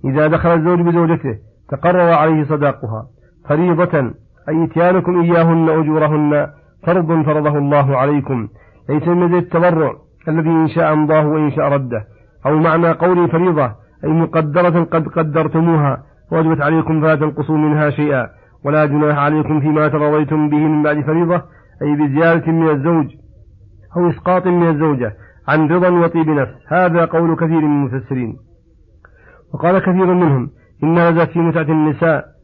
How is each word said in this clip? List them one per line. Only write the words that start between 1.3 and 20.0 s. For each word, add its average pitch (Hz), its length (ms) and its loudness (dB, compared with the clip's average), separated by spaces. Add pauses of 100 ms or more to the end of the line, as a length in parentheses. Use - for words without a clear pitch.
تقرر 170 440 2
عليه 156 300 2
صداقها 135 600 -4 (460)
فريضة، 170 500 0 (500)
أي 160 140 0
إتيانكم 175 580 0
إياهن 165 480 2
أجورهن 151 760 0 (400)
فرض 165 380 0
فرضه 151 320 0
الله 143 400 0
عليكم، 135 500 -2 (420)
ليس 151 180 -2
من 175 280 2
التبرع 170 580 0 (340)
الذي 160 220 -2
إن 160 180 2
شاء 156 260 0
أمضاه 151 340 2
وإن 151 240 0
شاء 147 140 -2
رده. 127 380 -2 (420)
أو 151 120 2
معنى 165 340 2
قوله 175 360 0
فريضة 165 380 0 (380)
أي 151 60 -4
مقدرة 165 760 0
قد 160 240 -2
قدرتموها 156 920 0 (340)
وجبت 160 300 0
عليكم 160 400 0
فلا 156 140 2
تنقصوا 151 420 -4
منها 151 320 0
شيئا، 143 380 -2 (380)
ولا 151 200 2
جناح 147 320 0
عليكم 151 440 0
فيما 151 260 0
تراضيتم 151 640 0